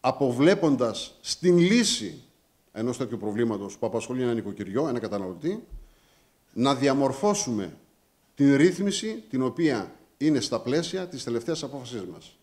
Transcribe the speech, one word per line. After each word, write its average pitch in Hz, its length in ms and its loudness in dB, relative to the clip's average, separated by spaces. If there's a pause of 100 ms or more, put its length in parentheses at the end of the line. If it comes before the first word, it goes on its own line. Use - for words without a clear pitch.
αποβλέποντας 131 1200 2
στην 175 380 2
λύση 175 640 2 (500)
ενός 113 240 -4
τέτοιου 117 220 -6
προβλήματος 104 600 -4
που 117 80 -2
απασχολεί 117 360 -4
ένα 120 120 0
νοικοκυριό, 104 540 -4
ένα 123 100 -2
καταναλωτή, 101 680 -6 (880)
να 135 220 4
διαμορφώσουμε 135 1000 0 (580)
την 139 220 6
ρύθμιση 196 720 2
την 131 120 -2
οποία 127 520 0 (240)
είναι 143 220 2
στα 113 200 -4
πλαίσια 170 480 -4
της 135 160 -10
τελευταίας 120 380 -4
απόφασής 123 420 -10
μας. 82 380 -16